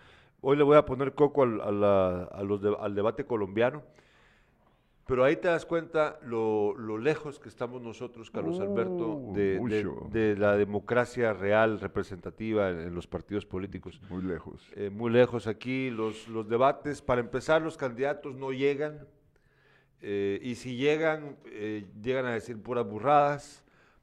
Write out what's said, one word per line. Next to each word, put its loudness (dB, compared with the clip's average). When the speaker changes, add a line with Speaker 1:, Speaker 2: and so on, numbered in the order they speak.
Speaker 1:
Hoy 4
le 6
voy 8
a 10
poner -2
coco 6
al, 2
a -2
la, 4
a -10
los -2
de-, 2
al -6
debate 0
colombiano. 0
Pero 4
ahí 6
te -2
das 0
cuenta -2
lo, 0
lo -6
lejos -4
que -20
estamos -10
nosotros, -12
Carlos -4
Speaker 2:
Uh, -4
Speaker 1:
Alberto, -4
de, 2
de, -2
Speaker 2:
mucho. -2
Speaker 1:
de 2
la 4
democracia 0
real, 2
representativa -2
en, -6
en -8
los -6
partidos -6
políticos. -10
Speaker 2:
Muy -6
lejos. -8
Speaker 1:
Eh, -6
muy -4
lejos 6
aquí. -4
Los, -6
los -6
debates, 2
para 2
empezar, 2
los -6
candidatos -4
no -6
llegan. -2
Eh, -2
y -6
si -8
llegan, 0
eh, -8
llegan -2
a -2
decir -8
puras -2
burradas, 0